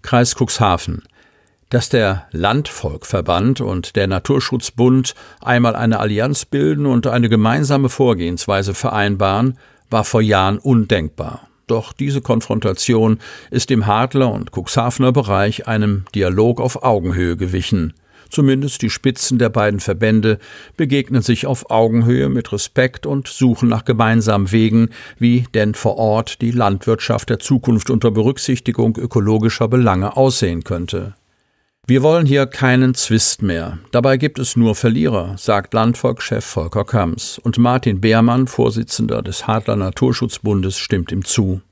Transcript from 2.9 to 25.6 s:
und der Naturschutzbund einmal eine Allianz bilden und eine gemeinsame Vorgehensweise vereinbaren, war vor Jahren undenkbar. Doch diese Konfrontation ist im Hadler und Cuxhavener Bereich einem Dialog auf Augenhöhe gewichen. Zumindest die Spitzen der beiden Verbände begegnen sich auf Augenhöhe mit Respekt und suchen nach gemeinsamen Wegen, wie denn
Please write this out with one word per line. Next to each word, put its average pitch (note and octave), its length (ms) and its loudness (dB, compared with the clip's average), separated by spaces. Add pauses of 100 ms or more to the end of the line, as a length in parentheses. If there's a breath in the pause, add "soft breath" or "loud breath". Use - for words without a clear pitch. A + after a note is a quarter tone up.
und F#2+ 340 -6
der G2 100 2
Naturschutzbund B2+ 1080 0 (260 loud breath)
einmal A#2+ 340 2
eine A2+ 240 0
Allianz G#2+ 460 -2
bilden D3 400 0
und A#2+ 220 0
eine A#2 240 0
gemeinsame C3 580 2
Vorgehensweise G2 840 0
vereinbaren, G#2 840 0 (320 soft breath)
war A2 160 0
vor A2+ 160 0
Jahren G2+ 380 2
undenkbar. G#2+ 920 -2 (180)
Doch A2+ 280 -4
diese C#3 260 -2
Konfrontation A2+ 960 0 (320 loud breath)
ist - 200 -4
im A2 160 2
Hadler B2 440 0
und G2+ 240 -8
Cuxhavener B2 580 0
Bereich G#2 560 0
einem G#2 360 0 (100)
Dialog G#2 460 2
auf B2 220 -4
Augenhöhe F2+ 560 0
gewichen. F2+ 560 -2 (340 soft breath)
Zumindest C3+ 540 0
die A2+ 80 -2
Spitzen - 500 -2
der A#2 80 4
beiden G#2 320 0
Verbände A2 580 0 (380 loud breath)
begegnen C3+ 440 0
sich B2 280 0
auf B2+ 200 -4
Augenhöhe A#2 600 2
mit B2+ 240 -2
Respekt B2+ 520 -2
und C#3 220 -4
suchen B2 420 2
nach A2+ 160 0
gemeinsamen A2 680 2
Wegen, A2+ 380 4 (280 loud breath)
wie A#2+ 340 2
denn G#2+ 220 0